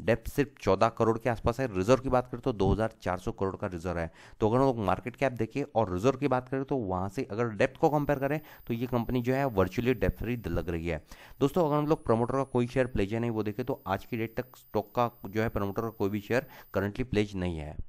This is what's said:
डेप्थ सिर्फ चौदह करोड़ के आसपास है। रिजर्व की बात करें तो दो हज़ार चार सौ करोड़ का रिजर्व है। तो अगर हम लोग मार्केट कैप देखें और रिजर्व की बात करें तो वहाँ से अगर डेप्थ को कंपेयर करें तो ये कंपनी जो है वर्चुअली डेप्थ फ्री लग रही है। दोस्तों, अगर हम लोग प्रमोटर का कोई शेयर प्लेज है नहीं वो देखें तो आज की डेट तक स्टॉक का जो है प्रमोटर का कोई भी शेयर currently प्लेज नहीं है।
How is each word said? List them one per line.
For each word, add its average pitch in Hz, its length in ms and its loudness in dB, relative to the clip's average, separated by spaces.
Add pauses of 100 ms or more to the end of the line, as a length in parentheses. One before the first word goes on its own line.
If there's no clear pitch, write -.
डेप्थ - 300 -2
सिर्फ - 300 -2
चौदह 101 360 2
करोड़ 113 200 2
के 123 120 -4
आसपास 117 300 -2
है। 135 160 -2
रिजर्व 117 260 4
की 131 80 -8
बात 123 180 0
करें 120 140 -12
तो 131 120 0
दो 98 180 2
हज़ार 107 300 0
चार 90 180 -2
सौ 113 140 -6
करोड़ 95 220 -4
का 104 120 -6
रिजर्व 87 320 -6
है। 82 120 -4 (300)
तो 110 80 6
अगर 120 80 4
हम 135 80 6
लोग 120 200 2
मार्केट 95 300 0
कैप 135 180 0
देखें 113 300 -4 (120)
और 101 180 2
रिजर्व 120 240 2
की 143 100 0
बात 127 220 0
करें 135 160 -4
तो 143 120 -2
वहाँ 92 320 -2
से - 220 -6
अगर 117 220 -2
डेप्थ 117 260 0
को 160 100 6
कंपेयर 143 300 2
करें 139 200 0 (280)
तो 123 60 -2
ये 120 140 -2
कंपनी 123 340 0
जो 127 140 2
है 139 180 2
वर्चुअली 117 420 2
डेप्थ 98 240 0
फ्री 120 180 -2 (100)
लग 85 220 0
रही 82 180 -2
है। 78 140 -2 (380)
दोस्तों, 151 280 4
अगर 147 80 2
हम 147 120 2
लोग 156 180 2
प्रमोटर 117 280 2
का 135 120 0
कोई 123 220 2
शेयर 127 200 0
प्लेज 104 260 0
है 117 60 0
नहीं 120 120 0
वो 110 120 0
देखें 107 220 -4
तो - 220 -4
आज 98 180 -2
की 120 120 -6
डेट 113 200 -6
तक - 200 -8
स्टॉक - 400 -4
का 120 120 2 (160)
जो 101 160 -2
है 113 80 0
प्रमोटर 101 320 -2
का 113 80 -4
कोई 101 200 0
भी 104 120 -2
शेयर 123 240 0 (300)
currently 101 280 0
प्लेज 104 320 0
नहीं 90 220 -2
है। 76 180 -8 (140)